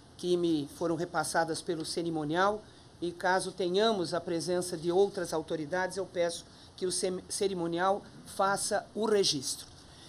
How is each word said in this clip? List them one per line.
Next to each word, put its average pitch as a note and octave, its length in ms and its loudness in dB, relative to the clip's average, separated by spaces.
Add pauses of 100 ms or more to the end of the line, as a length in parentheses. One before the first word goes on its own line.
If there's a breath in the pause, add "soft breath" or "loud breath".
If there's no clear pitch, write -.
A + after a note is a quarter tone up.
(180)
que F3+ 180 0
me E3 420 2
foram E3+ 200 0
repassadas E3 640 0
pelo D#3+ 240 -4
cerimonial, E3+ 760 0 (400 loud breath)
e E3+ 100 -2
caso F#3 400 0
tenhamos F#3 640 2
a E3+ 80 0
presença F3 560 -2
de E3+ 140 0
outras F#3 420 2
autoridades, E3+ 640 -2
eu F#3+ 80 -2
peço E3+ 400 -2 (320 loud breath)
que F#3 80 -4
o F3+ 60 0
cem-, F#3 360 -2
cerimonial F#3 760 0 (240 loud breath)
faça G3 680 0
o G#3+ 140 0
registro. F#3+ 580 2 (440 loud breath)